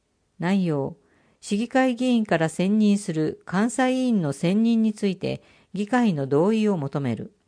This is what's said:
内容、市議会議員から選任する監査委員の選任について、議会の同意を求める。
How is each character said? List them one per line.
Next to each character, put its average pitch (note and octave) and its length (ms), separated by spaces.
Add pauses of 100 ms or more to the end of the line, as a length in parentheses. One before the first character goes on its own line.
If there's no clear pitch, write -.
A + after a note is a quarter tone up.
(380)
内 F#3 260
容、 D3 320 (460)
市 G3+ 160
議 A#3+ 100
会 C4 280
議 B3+ 100
員 A#3 180
か E3+ 140
ら D#3+ 100
選 F#3+ 300
任 G#3 180
す G3+ 160
る D#3 380
監 G3+ 180
査 B3+ 220
委 B3+ 60
員 B3 260
の C#3+ 100
選 F#3+ 300
任 A3+ 180
に A3 140
つ G#3+ 120
い F#3 100
て、 C3+ 260 (320)
議 G3+ 140
会 A#3+ 260
の C#3 120
同 D#3 260
意 G#3+ 160
を G3 80
求 C#3+ 240
め B2 140
る。 - 200 (140)